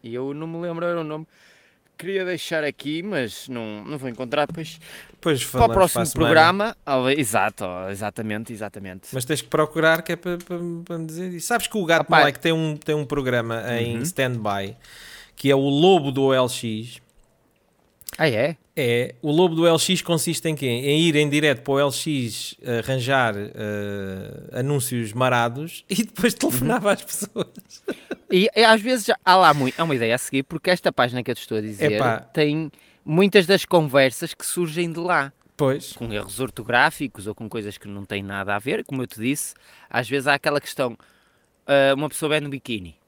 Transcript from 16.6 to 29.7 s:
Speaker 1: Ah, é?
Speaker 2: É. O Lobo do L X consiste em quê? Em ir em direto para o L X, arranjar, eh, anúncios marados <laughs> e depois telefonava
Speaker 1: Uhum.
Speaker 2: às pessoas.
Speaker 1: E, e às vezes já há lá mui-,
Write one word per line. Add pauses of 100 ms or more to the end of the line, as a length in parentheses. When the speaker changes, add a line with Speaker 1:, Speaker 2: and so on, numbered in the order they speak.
Speaker 1:
Ah,
é? (200)
Speaker 2:
É.
O
Lobo
do
L
X
consiste
em
quê?
Em
ir
em
direto
para
o
L
X, (240)
arranjar,
eh,
anúncios
marados
<laughs>
e
depois
telefonava
Speaker 1:
Uhum.
Speaker 2:
às
pessoas. (460)
Speaker 1:
E,
e
às
vezes
já
há
lá
mui-,